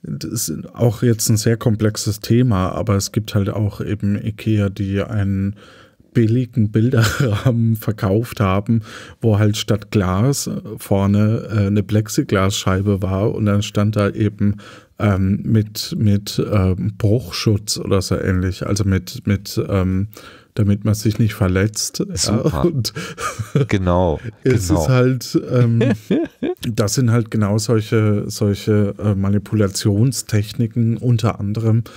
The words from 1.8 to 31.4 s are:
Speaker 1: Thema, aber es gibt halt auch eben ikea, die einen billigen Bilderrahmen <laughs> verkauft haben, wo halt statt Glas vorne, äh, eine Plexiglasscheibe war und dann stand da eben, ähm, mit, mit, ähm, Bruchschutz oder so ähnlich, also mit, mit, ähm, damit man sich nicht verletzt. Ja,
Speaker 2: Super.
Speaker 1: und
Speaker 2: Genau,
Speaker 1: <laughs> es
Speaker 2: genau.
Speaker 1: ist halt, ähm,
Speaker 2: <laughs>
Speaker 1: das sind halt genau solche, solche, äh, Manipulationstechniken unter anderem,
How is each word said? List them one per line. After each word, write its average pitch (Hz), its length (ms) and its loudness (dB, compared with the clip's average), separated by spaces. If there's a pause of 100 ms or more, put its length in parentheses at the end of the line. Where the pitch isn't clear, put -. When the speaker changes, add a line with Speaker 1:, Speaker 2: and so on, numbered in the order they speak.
Speaker 1:
Thema, 113 540 2
aber 104 220 0
es 98 160 -2
gibt 107 240 -4
halt 101 140 0
auch 104 320 -4
eben 104 420 -2
ikea, 107 460 0
die 98 320 -2
einen 98 540 -2 (580)
billigen 113 580 2
Bilderrahmen 113 1040 2
<laughs> - 0 -
verkauft 117 640 -2
haben, 104 440 0 (360)
wo 110 200 2
halt 107 180 2
statt - 340 -4
Glas 104 580 0 (280)
vorne, 101 760 2
äh, 101 160 2
eine 101 160 2
Plexiglasscheibe 98 1160 0
war 95 320 0
und 107 140 0
dann 101 160 2
stand 104 340 0
da 101 120 2
eben, 104 480 0 (400)
ähm, 98 460 2
mit, 107 540 0
mit, 104 440 0 (100)
ähm, 95 460 2
Bruchschutz - 840 0
oder 98 220 0
so - 140 -2
ähnlich, 92 500 -2
also 98 200 -2
mit, 95 420 -2
mit, 101 400 -2
ähm, 95 400 0 (480)
damit 101 300 2
man 107 100 2
sich 107 240 -2
nicht 107 160 2
verletzt. 95 640 0 (100)
Ja, 180 80 -10
Speaker 2:
Super. - 480 0
Speaker 1:
und 143 280 -2 (760)
Speaker 2:
Genau, 90 520 2 (120)
Speaker 1:
<laughs> - 120 -20
es 110 260 2
Speaker 2:
genau. 87 120 4
Speaker 1:
ist 80 80 2
halt, 127 500 2 (120)
ähm, 120 320 4 (440)
Speaker 2:
<laughs> - 400 -6
Speaker 1:
das 107 280 -2
sind 123 160 2
halt 113 180 2
genau 107 300 0
solche, 107 720 0
solche, 104 680 0
äh, 104 180 0
Manipulationstechniken 107 1800 0
unter 117 420 0
anderem, 110 440 0 (140)